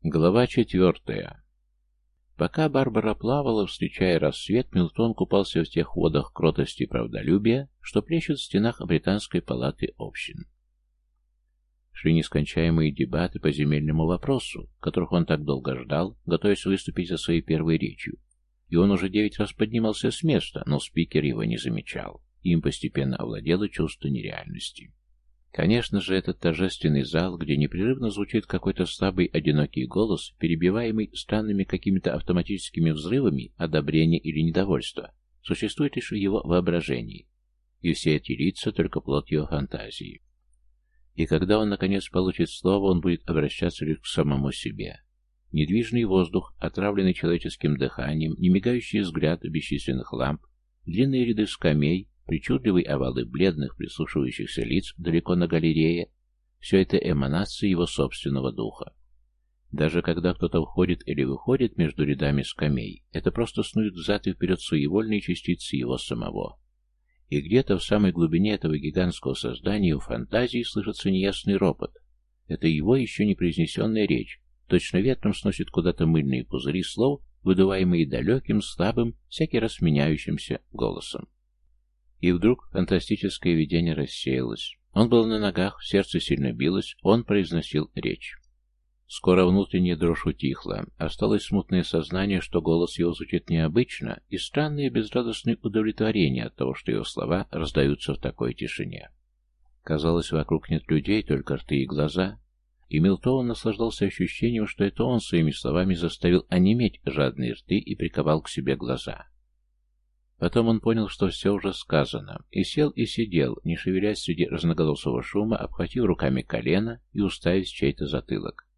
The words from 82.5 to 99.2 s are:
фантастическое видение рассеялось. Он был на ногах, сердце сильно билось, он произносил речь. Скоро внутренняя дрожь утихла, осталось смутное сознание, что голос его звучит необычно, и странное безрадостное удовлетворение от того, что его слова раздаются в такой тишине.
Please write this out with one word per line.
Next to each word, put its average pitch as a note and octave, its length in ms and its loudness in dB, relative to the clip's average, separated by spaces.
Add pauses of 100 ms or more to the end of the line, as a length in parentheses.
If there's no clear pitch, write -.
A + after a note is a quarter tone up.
фантастическое F#2 840 0
видение E2 400 2
рассеялось. C2 840 -4 (160)
Он A2 160 4
был A2+ 160 6
на A2 140 0
ногах, G2 440 -2
сердце F#2+ 360 0
сильно C2+ 340 0
билось, D#2+ 480 -2
он A2+ 220 4
произносил E2 720 0
речь. - 400 -6 (720)
Скоро F2+ 380 4
внутренняя F2+ 520 2
дрожь E2 280 0
утихла, - 600 -4 (120)
осталось G#2 480 0
смутное F#2 380 0
сознание, F#2 560 -2
что - 220 -2
голос E2 380 0
его E2+ 120 2
звучит - 380 -6
необычно, E2 800 0
и G2+ 80 -6
странное D3 520 -2
безрадостное A#2 720 -2
удовлетворение G#2+ 840 0
от - 100 -12
того, C2 200 -4
что - 160 -4
его G#1+ 120 -2
слова - 480 -4
раздаются C#2+ 640 0
в C2 60 -6
такой B1 340 -4
тишине. - 560 -10 (760)